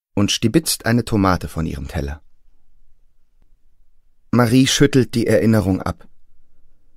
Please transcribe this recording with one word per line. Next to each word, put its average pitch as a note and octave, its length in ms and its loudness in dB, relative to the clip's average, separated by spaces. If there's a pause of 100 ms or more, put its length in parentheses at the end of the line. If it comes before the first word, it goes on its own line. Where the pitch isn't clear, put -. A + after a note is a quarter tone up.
(140)
und G2+ 160 0
stibitzt - 540 -2
eine A#2 220 0
Tomate F#2+ 420 0
von E2 160 -6
ihrem C#2+ 240 -10
Teller. C#2+ 320 -8 (2000)
Marie B2 340 4
schüttelt C3+ 480 2
die A#2 120 -2
Erinnerung G#2 540 2
ab. - 260 -8 (920)